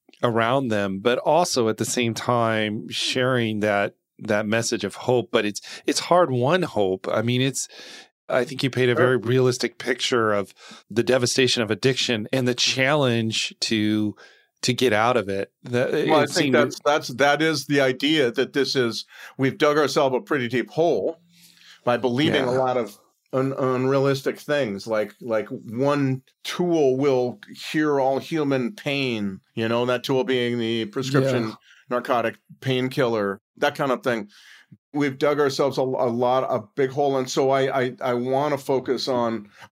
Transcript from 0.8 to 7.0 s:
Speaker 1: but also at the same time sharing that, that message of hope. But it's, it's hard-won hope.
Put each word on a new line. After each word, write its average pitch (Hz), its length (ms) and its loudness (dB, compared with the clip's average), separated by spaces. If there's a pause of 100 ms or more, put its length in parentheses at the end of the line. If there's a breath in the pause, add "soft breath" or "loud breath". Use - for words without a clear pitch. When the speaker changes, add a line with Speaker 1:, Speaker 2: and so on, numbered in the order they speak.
Speaker 1:
but 120 180 2
also 156 500 2
at 110 100 0
the 117 80 -2
same 117 280 0
time 110 760 -2
sharing 120 680 -2
that, 101 360 0 (240)
that 107 260 -2
message 113 400 0
of 98 100 -8
hope. 123 360 0
But 113 120 2
it's, 104 160 -4 (260 loud breath)
it's - 140 -2
hard-won 160 640 0
hope. 98 480 -2